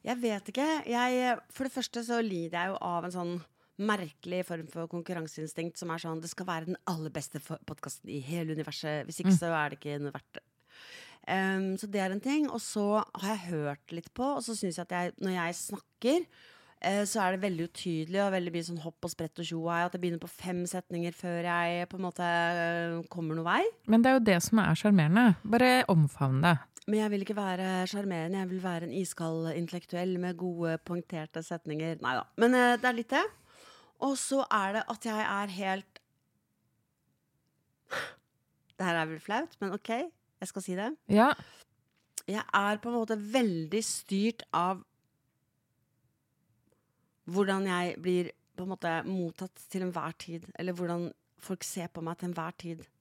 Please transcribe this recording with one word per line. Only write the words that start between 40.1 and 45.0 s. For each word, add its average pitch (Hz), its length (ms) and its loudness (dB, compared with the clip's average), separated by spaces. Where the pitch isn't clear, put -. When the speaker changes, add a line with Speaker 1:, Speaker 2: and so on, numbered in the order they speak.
Speaker 1:
skal 190 140 -8
si 185 140 -6
det. 240 200 -4
Speaker 2:
Ja. 226 240 8
Speaker 1:
Jeg 208 180 -4
er 208 240 4
på 233 100 -8
en 240 80 -2
måte 220 240 0
veldig 208 640 0
styrt - 580 0
av 185 280 2